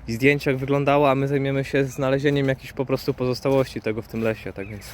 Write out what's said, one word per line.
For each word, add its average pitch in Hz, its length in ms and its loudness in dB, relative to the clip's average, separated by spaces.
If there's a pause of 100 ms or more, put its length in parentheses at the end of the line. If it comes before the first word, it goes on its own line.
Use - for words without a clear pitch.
i 113 40 -4
zdjęcia, 143 380 2
jak 131 100 0
wyglądało, 139 500 4
a 131 40 6
my 139 140 0
zajmiemy 139 360 0
się 139 200 0
znalezieniem 139 640 0
jakichś - 240 -2
po 131 140 -4
prostu 131 280 -2
pozostałości 127 680 0
tego 110 220 -4
w - 60 -14
tym 113 120 -6
lesie, 110 320 -4
tak 98 160 -10
więc 104 260 -14